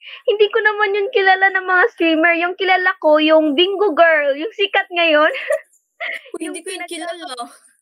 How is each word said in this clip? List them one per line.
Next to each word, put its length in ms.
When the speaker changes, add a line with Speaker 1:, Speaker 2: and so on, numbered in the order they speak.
Speaker 1:
Hindi 240
ko 80
naman 320
yun 160
kilala 400
ng 160
mga 200
streamer. 400
Yung 240
kilala 400
ko, 160
yung 400
Bingo 400
Girl, 400
yung 160
sikat 400
ngayon. 400
<laughs> 1040
Speaker 2:
Uy, 160
hindi 80
Speaker 1:
Yung 60
Speaker 2:
ko 20
yun 160
Speaker 1:
pinag- 80
Speaker 2:
kilala. 400